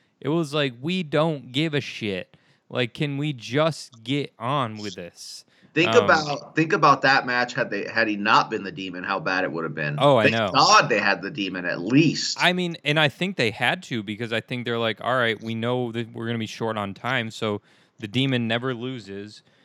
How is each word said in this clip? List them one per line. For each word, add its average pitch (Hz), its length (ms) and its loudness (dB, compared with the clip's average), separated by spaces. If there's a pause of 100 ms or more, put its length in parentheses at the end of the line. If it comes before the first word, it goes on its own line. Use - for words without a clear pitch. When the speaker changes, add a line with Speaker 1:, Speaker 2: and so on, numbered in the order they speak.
(180)
Speaker 1:
it - 100 -8
was 151 260 0
like, 143 260 0
"We 180 220 -2
don't 147 500 -2
give 151 220 0
a 139 80 0
shit. - 560 -6 (320)
Like, 123 240 -4
can 143 240 -4
we 151 160 -4
just 120 680 -2
get 135 360 -4
on 117 400 -2
with 104 160 -8
this?" - 500 -16 (300)
Speaker 2:
Think 196 200 2
Speaker 1:
Um, 156 100 8
Speaker 2:
about, 156 520 0
think 160 160 2
about 151 300 6
that 131 240 4
match 123 260 0
had 117 160 -2
they, 101 160 -4
had 113 240 0
he 104 80 0
not 107 320 4
been 104 140 -4
the 95 100 -8
Demon, 92 320 -10
how 98 160 -2
bad 92 240 0
it - 80 -2
would 82 120 -4
have 78 100 -6
been. 76 240 -4
Speaker 1:
Oh, 139 180 6
I 107 140 6
Speaker 2:
Thank 113 60 0
Speaker 1:
know. 104 180 0
Speaker 2:
God 170 340 6
they 107 120 2
had 98 200 0
the 95 100 -6
Demon 92 360 -6
at - 140 -4
least. 131 600 2
Speaker 1:
I 175 140 2
mean, 175 300 -4
and 147 140 0
I 151 120 4
think 185 260 -6
they 117 140 0
had 139 340 -2
to, 117 180 -6
because 107 300 -8
I 113 80 0
think 123 240 -8
they're 117 140 -4
like, 113 240 -2
"All 127 140 0
right, 113 260 0
we 113 120 -6
know 120 380 -2
that 117 220 -8
we're 117 120 -8
gonna 117 120 -4
be 110 80 -4
short 110 320 -4
on 101 160 -6
time, 120 360 -4
so 104 300 -4 (380)
the 110 100 -8
Demon 123 400 0
never 120 240 -2
loses. 107 720 -12 (220)